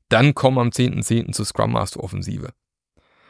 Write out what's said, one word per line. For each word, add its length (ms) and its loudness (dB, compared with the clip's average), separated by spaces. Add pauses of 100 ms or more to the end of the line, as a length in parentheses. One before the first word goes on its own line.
dann 260 6
komm 240 2
am 120 2
zehnten 320 -2
zehnten 300 -2
zur 140 -4
Scrum 260 -2
Master 280 -4
Offensive. 500 -8 (800)